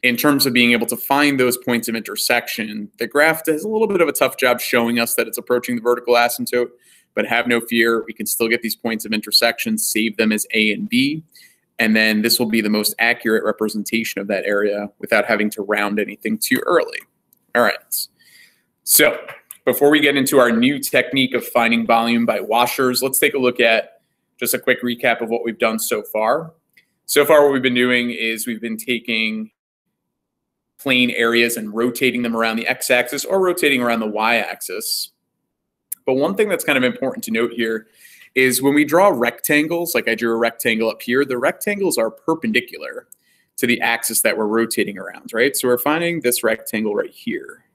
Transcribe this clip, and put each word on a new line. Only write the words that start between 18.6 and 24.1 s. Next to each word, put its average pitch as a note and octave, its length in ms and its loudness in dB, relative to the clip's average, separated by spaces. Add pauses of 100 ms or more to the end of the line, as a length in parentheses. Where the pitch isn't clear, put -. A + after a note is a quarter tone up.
so - 340 2 (460)
before C#3+ 260 4
we D#3 80 4
get C#3+ 180 4
into C3+ 220 2
our A#2+ 140 6
new B2+ 260 2
technique C3 560 0
of A#2+ 100 -2
finding A#2 400 0
volume A#2 400 2
by A2+ 140 0
washers, B2 640 0
let's C3 160 -2
take D3 160 2
a C#3+ 40 0
look B2 200 0
at A2+ 420 2 (380)